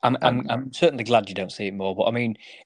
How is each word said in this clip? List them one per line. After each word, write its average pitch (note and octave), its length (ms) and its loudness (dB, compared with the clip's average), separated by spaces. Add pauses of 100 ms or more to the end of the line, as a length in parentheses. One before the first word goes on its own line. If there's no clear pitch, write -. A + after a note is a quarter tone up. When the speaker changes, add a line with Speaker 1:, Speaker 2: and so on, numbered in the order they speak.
Speaker 1:
I'm, B2+ 180 4
I'm, B2 180 2
Speaker 2:
Um, C#3 80 -6
Speaker 1:
I'm B2+ 240 -4
certainly D3 320 2
glad A2 240 2
you G2 60 -10
don't F#2+ 180 -6
see G2+ 160 -6
it F#2+ 60 -6
more, F#2+ 200 -2
but F#2+ 120 2
I A2+ 40 2
mean, A#2 260 -2 (300)